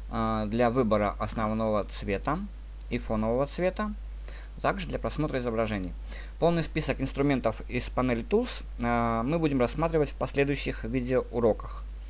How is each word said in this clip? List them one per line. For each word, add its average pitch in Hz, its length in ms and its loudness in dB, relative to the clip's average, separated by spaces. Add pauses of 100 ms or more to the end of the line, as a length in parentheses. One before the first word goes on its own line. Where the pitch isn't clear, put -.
э, 110 380 0
для 117 220 4
выбора 107 500 4
основного 107 640 0
цвета 107 560 -2 (500)
и 120 80 -2
фонового 117 480 0
цвета, 196 480 -2 (680)
также 170 260 0
для 131 120 -2
просмотра 139 380 -2
изображений. 110 540 0 (480)
Полный 170 240 4
список 143 380 0
инструментов 135 580 2 (100)
из 123 200 -2
панели 123 340 0
Tools, 233 400 0 (160)
э, 117 420 2
мы 143 160 0
будем 147 220 2
рассматривать 156 520 2
в - 40 -8
последующих 139 720 0
видеоуроках. 120 1000 2 (260)